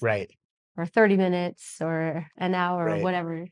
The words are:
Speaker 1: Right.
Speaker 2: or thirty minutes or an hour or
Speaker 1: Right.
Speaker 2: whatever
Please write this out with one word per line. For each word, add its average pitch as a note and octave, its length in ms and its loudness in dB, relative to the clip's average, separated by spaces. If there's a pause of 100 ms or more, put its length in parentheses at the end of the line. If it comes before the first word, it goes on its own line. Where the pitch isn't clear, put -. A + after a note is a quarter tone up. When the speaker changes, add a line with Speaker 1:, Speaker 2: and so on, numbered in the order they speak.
Speaker 1:
Right. G#2+ 280 0 (460)
Speaker 2:
or E3 100 -4
thirty G3+ 300 4
minutes F3+ 640 0
or D#3+ 460 -2 (100)
an F#3 180 -2
hour F3+ 300 0
or - 20 -2
Speaker 1:
Right. E3 160 0
Speaker 2:
whatever F3 500 -4